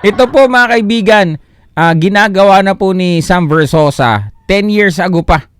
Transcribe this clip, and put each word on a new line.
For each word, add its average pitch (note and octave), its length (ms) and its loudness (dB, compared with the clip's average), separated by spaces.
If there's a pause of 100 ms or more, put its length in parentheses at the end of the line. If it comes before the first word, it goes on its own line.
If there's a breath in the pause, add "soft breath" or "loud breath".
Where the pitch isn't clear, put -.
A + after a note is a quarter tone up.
Ito B3 240 0
po, C4+ 160 2
mga B3 320 0
kaibigan, G#3+ 480 0 (480)
ah, E3 240 0
ginagawa G3 640 2
na G3 160 -2
po F#3+ 160 -2
ni F3 300 -2
Sam F3+ 260 0
Versosa C#3 800 0 (160)
ten G3+ 240 -2
years G3 320 0
ago F3 240 -2
pa. D#3+ 340 -2